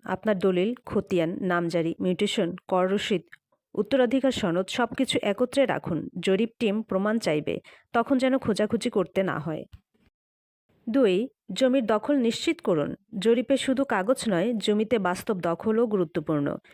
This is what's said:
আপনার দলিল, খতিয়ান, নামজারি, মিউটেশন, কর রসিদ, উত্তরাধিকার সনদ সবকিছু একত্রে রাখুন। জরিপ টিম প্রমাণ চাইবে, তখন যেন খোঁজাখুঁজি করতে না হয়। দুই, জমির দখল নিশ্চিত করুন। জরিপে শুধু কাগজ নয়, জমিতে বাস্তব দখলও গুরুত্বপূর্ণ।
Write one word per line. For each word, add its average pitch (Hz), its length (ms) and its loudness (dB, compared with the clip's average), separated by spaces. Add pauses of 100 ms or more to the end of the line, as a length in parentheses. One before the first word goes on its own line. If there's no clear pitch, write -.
আপনার 196 360 -2
দলিল, 185 300 2 (160)
খতিয়ান, 175 460 0 (100)
নামজারি, 170 580 0
মিউটেশন, 185 500 0 (180)
কর 185 200 2
রসিদ, 196 360 -2 (520)
উত্তরাধিকার 262 560 2
সনদ 185 380 -2
সবকিছু - 520 -2
একত্রে 247 440 0
রাখুন। 175 340 -2 (200)
জরিপ 190 400 0
টিম 202 220 0
প্রমাণ 208 380 -2
চাইবে, 151 360 -2 (380)
তখন 240 240 2
যেন 254 200 2
খোঁজাখুঁজি 214 520 0
করতে 185 340 0
না 180 160 -2
হয়। 156 240 -8 (1200)
দুই, 226 260 4 (400)
জমির 254 320 2
দখল 226 300 0
নিশ্চিত 254 460 0
করুন। 151 280 2 (300)
জরিপে 233 380 2
শুধু 262 260 0
কাগজ 226 360 0 (100)
নয়, 190 280 2
জমিতে 214 420 0
বাস্তব 185 400 -2
দখলও 190 480 0
গুরুত্বপূর্ণ। 160 600 0 (260)